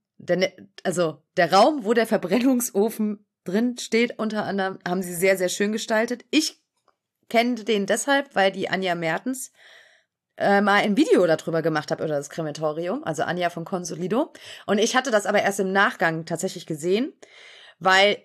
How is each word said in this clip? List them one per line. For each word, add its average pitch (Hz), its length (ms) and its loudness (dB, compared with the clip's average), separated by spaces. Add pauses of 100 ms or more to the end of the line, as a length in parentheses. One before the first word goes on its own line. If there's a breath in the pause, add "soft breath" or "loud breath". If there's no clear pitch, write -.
(180)
Der 175 220 -2
ne-, 185 300 -4 (140)
also 165 400 -2 (140)
der 170 160 2
Raum, 247 320 6
wo 214 80 0
der 226 140 2
Verbrennungsofen 220 1160 0 (200)
drin 240 340 -2
steht, 233 400 0
unter 220 260 -4
anderem, 190 340 -4 (100)
haben 180 140 -2
sie 180 120 -8
sehr, 190 220 4
sehr 180 140 0
schön 208 220 -2
gestaltet. 226 580 -4
Ich - 300 0 (680)
kenne 233 260 2
den 208 320 -2
deshalb, 277 480 0
weil 196 180 4
die 185 160 -6
Anja 185 280 -2
Mertens, 170 560 -6 (840 soft breath)
äh, 202 240 2
mal 202 220 4
ein 196 140 2
Video 294 300 6
darüber 160 360 0
gemacht 156 280 -2
hat, 160 100 -4
über - 80 -4
das 147 220 -4
Krematorium, 160 720 -6
also 156 180 -4
Anja 175 280 -2
von 165 140 -10
Consolido. 180 680 -4 (340 loud breath)
Und 202 120 2
ich 226 180 2
hatte 254 140 0
das 208 160 2
aber 208 160 2
erst 196 180 -2
im 190 120 -2
Nachgang 190 540 0
tatsächlich 180 400 -6
gesehen, 185 460 -2 (680 loud breath)
weil, 190 460 4